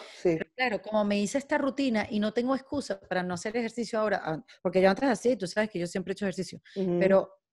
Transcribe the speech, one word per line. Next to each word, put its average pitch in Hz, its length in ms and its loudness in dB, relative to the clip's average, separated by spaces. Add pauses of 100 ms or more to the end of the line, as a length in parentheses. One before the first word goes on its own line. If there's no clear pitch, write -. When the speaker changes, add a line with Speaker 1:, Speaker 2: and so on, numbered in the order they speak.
(140)
Speaker 1:
sí. 175 240 2
Speaker 2:
Pero - 180 -8
claro, 240 260 -2
como 214 240 0
me 208 140 0
hice 208 180 -2
esta 277 200 0
rutina 269 520 0
y 214 100 -2
no 214 140 0
tengo 254 220 0
excusa 254 440 -4
para 180 240 -4
no 180 100 -4
hacer 208 240 -6
ejercicio 226 420 -4
ahora, 208 240 0
ah, 156 200 -4 (180)
porque 185 200 2
yo 190 80 8
antes 254 200 2
hacía, 233 240 2
y 233 40 0
tú 180 100 -6
sabes 214 220 -2
que 180 100 -6
yo 170 80 -2
siempre 185 240 -6
he - 20 -6
hecho 202 120 -4
ejercicio, 180 360 -6 (140)
Speaker 1:
Ujú. 190 220 0
Speaker 2:
pero, 190 340 4 (220)